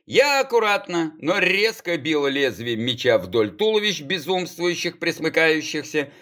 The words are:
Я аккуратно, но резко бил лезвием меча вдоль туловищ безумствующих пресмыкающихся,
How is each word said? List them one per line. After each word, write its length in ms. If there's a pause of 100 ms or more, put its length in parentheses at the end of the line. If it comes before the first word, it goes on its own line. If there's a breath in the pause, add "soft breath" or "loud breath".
Я 340
аккуратно, 800
но 200
резко 580
бил 300
лезвием 540
меча 360
вдоль 400
туловищ 440
безумствующих 1000
пресмыкающихся, 1120 (100)